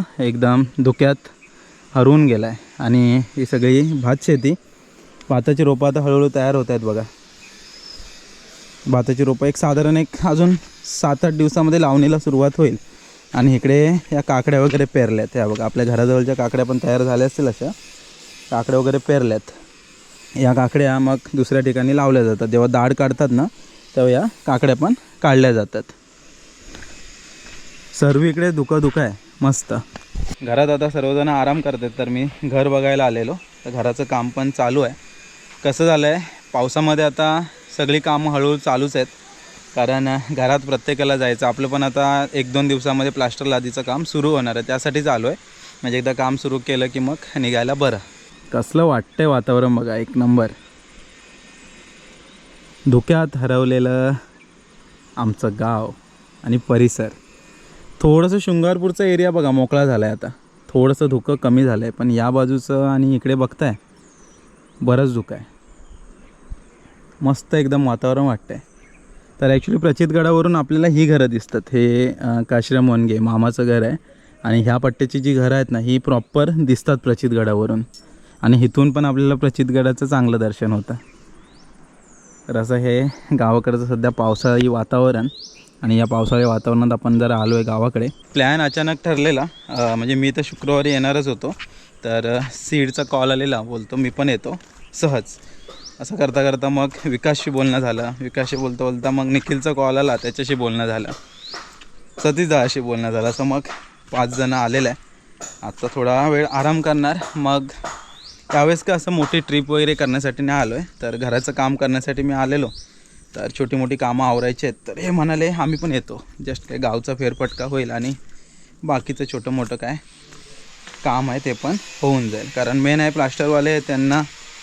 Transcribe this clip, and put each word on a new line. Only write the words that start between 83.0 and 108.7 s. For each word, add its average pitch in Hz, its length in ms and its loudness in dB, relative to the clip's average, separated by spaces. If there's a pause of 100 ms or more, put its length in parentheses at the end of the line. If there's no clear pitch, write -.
गावाकडचं 120 460 2
सध्या 120 260 0
पावसाळी 120 560 2
वातावरण. 120 600 0 (540)
आणि 113 160 2
या 113 80 4
पावसाळी 113 380 2
वातावरणात 120 500 2
आपण 117 260 2
जरा 117 180 2
आलो 110 180 2
आहे 113 80 0
गावाकडे. 113 440 -2 (260)
प्लॅन 143 280 2
अचानक 156 440 -2
ठरलेला, 147 400 0 (240)
अ, 120 260 -2
म्हणजे 120 200 -2
मी 135 160 2
तर 147 120 -4
शुक्रवारी 143 480 -2
येणारच 139 360 0
होतो, 131 280 -6 (480)
तर, 117 340 -2
अ, - 20 -2 (120)
सीडचा 143 520 -2
कॉल 135 280 0
आलेला, 135 300 -2
बोलतो 113 340 -12
मी 127 140 -2
पण 143 200 -2
येतो 131 300 -4 (340)
सहज. 139 300 -2 (760)
असं 175 160 -12
करता 139 360 0
करता 135 180 -4
मग 139 180 0 (180)
विकासशी 147 460 -2
बोलणं 135 280 0
झालं, 117 400 -4
विकासशी 127 360 -6
बोलता 127 280 -6
बोलता 127 260 -4
मग 135 160 0
निखिलचा 139 480 -2
कॉल 135 240 0
आला, 139 180 2
त्याच्याशी 123 400 -6
बोलणं 117 320 -2
झालं, 110 240 -6 (1120)
सतीश 151 260 0
दादाशी 135 300 0
बोलणं 117 320 -4
झालं. 113 160 -2
असं 120 160 -4
मग 135 160 -2 (520)
पाच 123 180 -2
जण 127 240 -2
आलेलं 127 360 0
आहे. 120 80 -6 (720)
आत्ता 107 280 -10
थोडा 127 320 0
वेळ 147 180 2
आराम 147 360 0
करणार. 147 360 0 (180)
मग 139 320 -2 (840)
त्यावेळेस 156 320 2